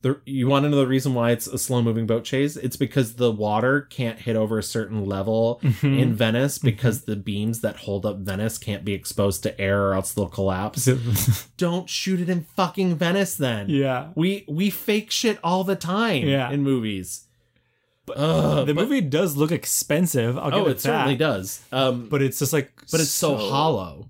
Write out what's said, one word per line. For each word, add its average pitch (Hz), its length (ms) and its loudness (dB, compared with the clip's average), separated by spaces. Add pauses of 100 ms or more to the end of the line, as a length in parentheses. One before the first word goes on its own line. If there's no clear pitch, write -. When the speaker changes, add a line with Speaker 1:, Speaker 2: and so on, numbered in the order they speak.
Speaker 1:
the, 135 220 0
you 131 240 0
wanna 139 200 4
know 147 100 4
the 139 100 6
reason 131 260 2
why 120 160 2
it's 117 160 0
a 131 100 -6
slow 123 240 0
moving 113 280 2
boat 117 160 2
chase? 143 320 0
It's 131 200 -6
because 127 380 0
the 120 160 2
water 110 520 2
can't 117 360 -6
hit 117 160 -2
over 110 240 0
a 107 40 -2
certain 107 440 -4
level 110 560 0
Speaker 2:
Mm-hmm. 135 340 2
Speaker 1:
in 127 180 2
Venice 117 440 2
Speaker 2:
Mm-hmm. - 80 0
Speaker 1:
because 113 380 0
the 110 100 -4
beams 104 460 -4
that 104 160 -2
hold 98 280 -6
up 101 140 -2
Venice 98 400 -4
can't 101 260 -8
be 101 100 -2
exposed 98 500 -2
to - 160 -4
air 98 260 2
or 98 80 2
else 95 180 -2
they'll 98 160 -2
collapse. 98 580 -2
Speaker 2:
<laughs> 120 680 0
Speaker 1:
Don't 175 320 -2
shoot 190 320 -2
it 170 80 -2
in 175 140 0 (140)
fucking 180 400 0
Venice 185 400 0
then. 113 320 -2
Speaker 2:
Yeah. 135 480 0
Speaker 1:
We, 190 320 0
we 175 220 0
fake 214 420 -2
shit 214 320 0
all 185 180 2
the 190 140 0
time 180 500 0
Speaker 2:
Yeah. 139 240 0
Speaker 1:
in 143 140 -2
movies. 110 640 -2 (800)
Speaker 2:
But - 140 -10
Speaker 1:
Ugh, 151 480 2
Speaker 2:
the 147 80 2
Speaker 1:
but 165 140 2
Speaker 2:
movie 277 140 2
does 151 340 0
look 156 160 2
expensive. 143 840 0
I'll - 140 -2
give 175 120 2
Speaker 1:
Oh, 185 40 2
Speaker 2:
it 143 60 4
Speaker 1:
it - 80 -4
certainly 143 340 2
Speaker 2:
that. 135 100 0
Speaker 1:
does. 98 460 -2
Um, 127 380 0
Speaker 2:
But 135 140 0
it's 135 180 0
just, 135 120 0
like, 143 200 -2 (180)
Speaker 1:
but 160 80 2
it's 151 120 2
so 143 280 0
Speaker 2:
so 104 120 -2
Speaker 1:
hollow. 110 600 -2